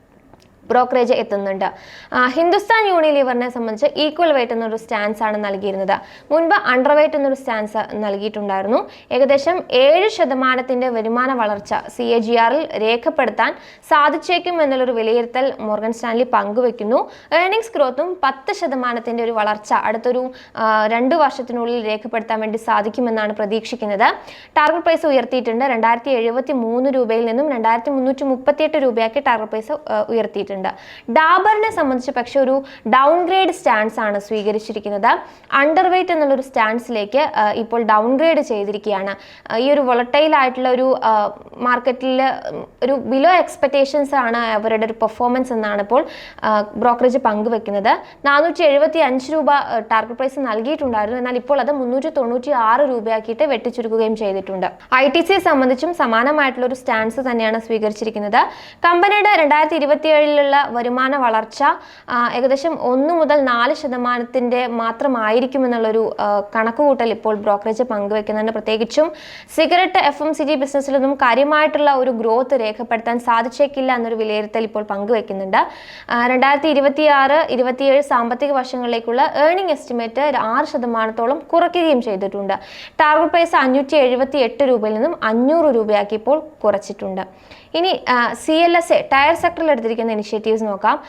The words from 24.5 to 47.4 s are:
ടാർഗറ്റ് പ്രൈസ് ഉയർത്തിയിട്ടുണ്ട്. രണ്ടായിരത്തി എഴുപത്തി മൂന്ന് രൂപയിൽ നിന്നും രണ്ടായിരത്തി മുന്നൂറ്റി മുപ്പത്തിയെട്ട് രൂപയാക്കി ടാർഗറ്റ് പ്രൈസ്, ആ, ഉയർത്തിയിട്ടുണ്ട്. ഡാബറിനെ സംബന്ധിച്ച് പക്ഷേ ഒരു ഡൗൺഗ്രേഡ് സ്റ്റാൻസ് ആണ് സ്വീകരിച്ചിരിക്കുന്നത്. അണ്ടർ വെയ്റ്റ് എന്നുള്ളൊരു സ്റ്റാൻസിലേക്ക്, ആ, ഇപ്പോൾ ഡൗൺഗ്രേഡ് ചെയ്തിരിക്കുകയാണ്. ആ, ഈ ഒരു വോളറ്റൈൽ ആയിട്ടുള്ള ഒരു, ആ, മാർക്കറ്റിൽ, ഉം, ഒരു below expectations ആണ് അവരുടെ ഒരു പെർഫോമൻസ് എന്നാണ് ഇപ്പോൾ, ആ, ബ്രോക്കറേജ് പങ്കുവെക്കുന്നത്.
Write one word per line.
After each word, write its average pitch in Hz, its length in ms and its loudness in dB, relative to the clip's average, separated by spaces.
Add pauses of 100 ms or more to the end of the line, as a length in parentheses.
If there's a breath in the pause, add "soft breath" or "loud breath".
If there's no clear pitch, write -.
ടാർഗറ്റ് 320 260 2
പ്രൈസ് 330 220 2
ഉയർത്തിയിട്ടുണ്ട്. 240 600 0
രണ്ടായിരത്തി 240 440 0
എഴുപത്തി 247 440 -2
മൂന്ന് 240 360 -2
രൂപയിൽ 233 360 0
നിന്നും 262 260 -2
രണ്ടായിരത്തി 233 380 0
മുന്നൂറ്റി 269 340 -2
മുപ്പത്തിയെട്ട് 269 540 0
രൂപയാക്കി 233 420 0
ടാർഗറ്റ് 226 300 0
പ്രൈസ്, 220 220 -6
ആ, 220 380 -4
ഉയർത്തിയിട്ടുണ്ട്. 208 460 -4 (540 loud breath)
ഡാബറിനെ 381 640 2
സംബന്ധിച്ച് 262 400 -2
പക്ഷേ 254 280 -2
ഒരു 269 240 2 (240 loud breath)
ഡൗൺഗ്രേഡ് 349 640 4
സ്റ്റാൻസ് 220 480 0
ആണ് 208 200 -2
സ്വീകരിച്ചിരിക്കുന്നത്. 214 1000 -2 (340 loud breath)
അണ്ടർ 311 340 4
വെയ്റ്റ് 359 240 2
എന്നുള്ളൊരു 285 300 2
സ്റ്റാൻസിലേക്ക്, 233 960 -2
ആ, 208 160 2
ഇപ്പോൾ 233 320 -2
ഡൗൺഗ്രേഡ് 262 580 2
ചെയ്തിരിക്കുകയാണ്. 202 760 -4 (380 loud breath)
ആ, 220 40 -2
ഈ 262 140 2
ഒരു 294 100 4
വോളറ്റൈൽ 254 540 2
ആയിട്ടുള്ള 254 340 2
ഒരു, 254 340 2
ആ, 214 280 2 (260)
മാർക്കറ്റിൽ, 247 640 0 (280)
ഉം, - 180 -10 (160)
ഒരു 254 80 0
below 277 500 2
expectations 277 720 0
ആണ് 233 220 0
അവരുടെ 220 480 0
ഒരു 220 80 -6
പെർഫോമൻസ് 240 600 -2
എന്നാണ് 208 280 -2
ഇപ്പോൾ, 233 240 0 (380 loud breath)
ആ, 214 180 2
ബ്രോക്കറേജ് 240 560 0
പങ്കുവെക്കുന്നത്. 214 840 0 (260 loud breath)